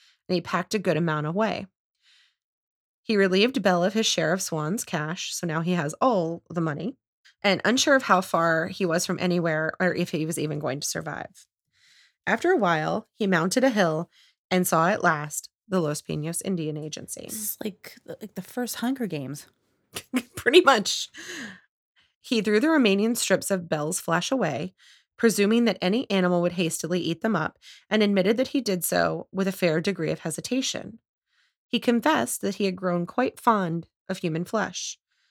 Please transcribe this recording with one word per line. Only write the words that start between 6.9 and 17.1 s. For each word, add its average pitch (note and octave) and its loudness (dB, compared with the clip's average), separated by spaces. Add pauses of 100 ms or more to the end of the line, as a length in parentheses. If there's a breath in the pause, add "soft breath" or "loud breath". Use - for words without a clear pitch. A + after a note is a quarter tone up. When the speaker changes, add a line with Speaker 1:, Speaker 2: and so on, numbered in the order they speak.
Speaker 1:
and F#3+ 2
unsure C4 4
of C4 2
how F#3+ 4
far E3 0
he F#3+ -4
was E3+ 0
from F3 -4
anywhere E3 0
or F3+ 2
if F3 -4
he D#3 -2
was D#3+ -4
even D3 -4
going D3 -4
to - -6
survive. - -10 (800 soft breath)
After A#3 2
a F#4+ 4
while, E3+ 2
he G#3 0
mounted F#3 4
a C4+ 4
hill F3 2 (400 soft breath)
and F3+ 2
saw E3 4
at G#3 0
last D3+ -2 (180)
the F#3 0
Los D3+ -2
Pinos D#3+ -6
Indian D#3 -4
Agency. - -12